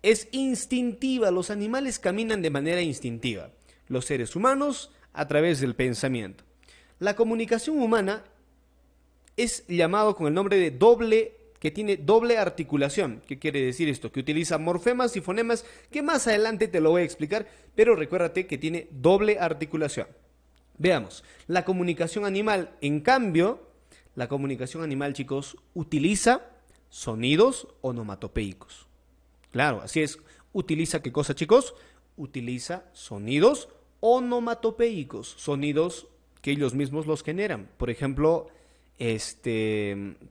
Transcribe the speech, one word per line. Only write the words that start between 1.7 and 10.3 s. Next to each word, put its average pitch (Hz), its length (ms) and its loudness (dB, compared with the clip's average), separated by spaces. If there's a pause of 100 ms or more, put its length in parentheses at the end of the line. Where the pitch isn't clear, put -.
caminan 208 420 -2
de 160 80 0
manera 151 320 0
instintiva. 117 680 -6 (360)
Los 127 200 -4
seres 123 280 -4
humanos, 269 560 0 (220)
a 147 160 -6
través 147 320 2
del 127 140 -2
pensamiento. 120 680 -4 (580)
La 202 140 -2
comunicación 226 680 0
humana 220 440 0 (1120)
es - 320 -2
llamado 180 480 4
con 156 100 -2
el 147 80 2